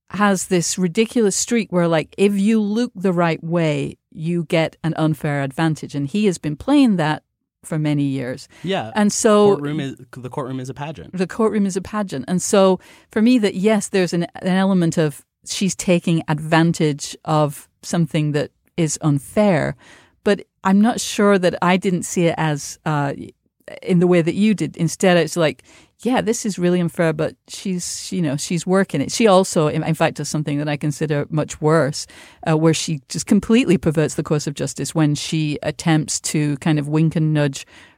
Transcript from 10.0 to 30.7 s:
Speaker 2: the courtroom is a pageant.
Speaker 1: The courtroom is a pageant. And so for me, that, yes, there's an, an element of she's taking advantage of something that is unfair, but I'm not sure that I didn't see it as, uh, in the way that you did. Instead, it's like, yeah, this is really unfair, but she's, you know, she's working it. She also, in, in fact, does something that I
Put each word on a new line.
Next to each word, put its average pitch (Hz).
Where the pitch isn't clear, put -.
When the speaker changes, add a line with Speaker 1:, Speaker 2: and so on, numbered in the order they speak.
Speaker 2:
the 120
courtroom 131
is 127
a 131
pageant. 147
Speaker 1:
The 180
courtroom 214
is 185
a 190
pageant. 185
And 180
so 190
for 220
me, 247
that, 208
yes, 202
there's 185
an, 175
an -
element 185
of 151
she's -
taking 170
advantage 156
of 151
something 160
that 143
is 156
unfair, 147
but 202
I'm 196
not 226
sure 202
that 175
I 180
didn't 180
see -
it 160
as, 151
uh, 143
in 180
the 180
way 180
that 170
you 208
did. 160
Instead, 175
it's 160
like, 156
yeah, 247
this 214
is 202
really 180
unfair, 170
but 156
she's, -
you 185
know, 147
she's 170
working 185
it. -
She 226
also, 185
in, 156
in 160
fact, 156
does 147
something 151
that 151
I 147